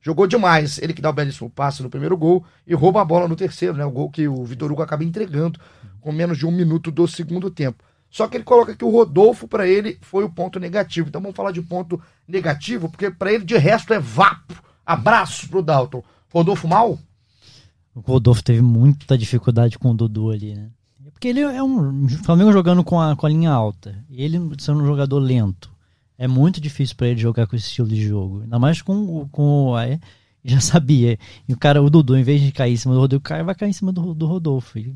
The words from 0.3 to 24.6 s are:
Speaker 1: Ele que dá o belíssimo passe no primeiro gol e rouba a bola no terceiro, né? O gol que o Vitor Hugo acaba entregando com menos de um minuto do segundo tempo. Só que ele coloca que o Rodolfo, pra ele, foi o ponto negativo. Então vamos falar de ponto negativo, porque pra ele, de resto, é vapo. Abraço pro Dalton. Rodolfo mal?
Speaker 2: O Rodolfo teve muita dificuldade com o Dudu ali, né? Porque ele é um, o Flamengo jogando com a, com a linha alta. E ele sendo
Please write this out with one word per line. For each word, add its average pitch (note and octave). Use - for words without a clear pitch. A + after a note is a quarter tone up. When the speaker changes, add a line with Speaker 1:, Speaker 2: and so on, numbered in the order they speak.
Speaker 1:
Ele D#3+
que D#3+
dá D#3
o -
belíssimo C#3
passe C#3
no B2+
primeiro D3+
gol E3+
e E3+
rouba F#3
a F#3+
bola E3+
no D#3+
terceiro, F3
né? D3
O C#3+
gol C#3+
que D3+
o B2+
Vitor B2+
Hugo D3
acaba D3+
entregando E3+
com D3+
menos E3
de D3+
um E3
minuto E3
do E3+
segundo F3
tempo. C#3
Só -
que A#3+
ele A3+
coloca A#3
que A#3
o A3+
Rodolfo, G#3+
pra G#3
ele, G#3
foi G3
o G3+
ponto F3+
negativo. F3
Então D3
vamos G3
falar G3
de F3
ponto F3
negativo, E3+
porque G3
pra F#3+
ele, G#3+
de G#3+
resto, A3
é G#3
vapo. D3
Abraço F#3+
pro F#3+
Dalton. C3+
Rodolfo E3+
mal? G3
Speaker 2:
O A#2+
Rodolfo B2
teve A#2+
muita B2+
dificuldade A#2
com B2+
o A2+
Dudu A2
ali, G#2+
né? G#2
Porque -
ele B3
é C4+
um, C#3+
o C3
Flamengo E3+
jogando F3+
com E3+
a, D3+
com D#3
a -
linha D#3+
alta. G#2
E C3
ele D#3+
sendo D3